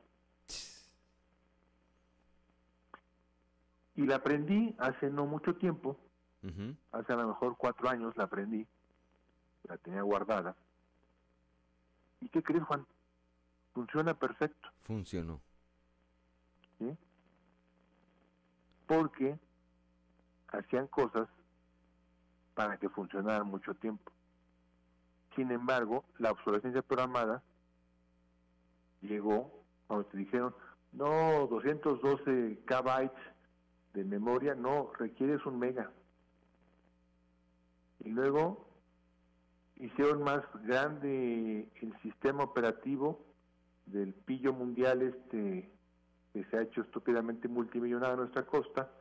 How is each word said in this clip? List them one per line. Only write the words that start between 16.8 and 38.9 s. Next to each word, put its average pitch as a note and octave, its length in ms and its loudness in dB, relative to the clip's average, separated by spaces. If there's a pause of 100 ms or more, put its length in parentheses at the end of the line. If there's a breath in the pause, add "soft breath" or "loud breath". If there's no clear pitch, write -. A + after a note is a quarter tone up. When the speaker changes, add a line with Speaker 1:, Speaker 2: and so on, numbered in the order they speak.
Speaker 1:
Porque D#3 540 2 (1120)
hacían B2+ 380 -2
cosas A#2 400 0 (1300)
para G#2 240 -2
que G2+ 120 -4
funcionaran G#2 580 -2
mucho G2 280 -6
tiempo. A2 360 -8 (1200)
Sin B2+ 160 0
embargo, B2 540 2 (140)
la A#2 120 4
obsolescencia A2 520 0
programada B2 600 0 (1600)
llegó G#2 640 -2 (240)
cuando G#2 200 -2
te - 100 -10
dijeron, B2 380 -2 (360 loud breath)
"No, D3+ 560 4
doscientos C3 540 0
doce C3 640 2
K C3 160 2
bytes C3 420 0 (680)
de G2+ 100 -2
memoria, A#2+ 520 0
no, C3 420 0
requieres C3+ 480 0
un B2+ 140 -4
mega". B2 320 -2 (2000)
Y G#2+ 100 -8
luego C#3 580 2 (1080)